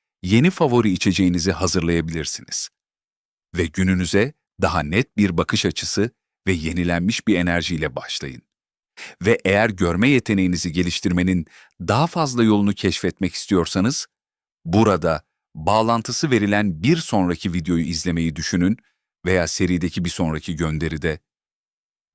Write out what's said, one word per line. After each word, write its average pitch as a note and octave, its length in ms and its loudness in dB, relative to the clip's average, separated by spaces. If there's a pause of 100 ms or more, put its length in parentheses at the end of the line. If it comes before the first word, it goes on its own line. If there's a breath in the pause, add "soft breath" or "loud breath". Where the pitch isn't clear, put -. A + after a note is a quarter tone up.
(240)
yeni A2+ 260 4
favori A#2+ 420 2
içeceğinizi F#2 600 2
hazırlayabilirsiniz. E2 1160 -2 (880)
Ve F2+ 80 0
gününüze F#2 680 0 (280)
daha E2 220 0
net E2+ 340 -2
bir F#2+ 200 2
bakış F2 280 0
açısı G2+ 460 -2 (360)
ve F#2+ 40 2
yenilenmiş F2 760 -2
bir G#2 80 4
enerjiyle E2+ 600 -2
başlayın. - 460 -12 (800 loud breath)
Ve G#2 240 2
eğer G2+ 240 4
görme F#2 400 0
yeteneğinizi F#2 640 2
geliştirmenin F2 760 0 (340 soft breath)
daha A2 260 2
fazla C3 360 0
yolunu G#2 300 4
keşfetmek F#2 600 -2
istiyorsanız, F#2+ 760 0 (580)
burada F2 580 2 (320)
bağlantısı A2+ 760 0
verilen G#2 520 2
bir E3 140 4
sonraki F2+ 560 -2
videoyu E2 320 0
izlemeyi E2 500 -2
düşünün F2 420 0 (480)
veya F2+ 220 2
serideki F2+ 580 -2
bir E2+ 40 -2
sonraki D#2+ 460 -4
gönderide D#2 640 -4 (960)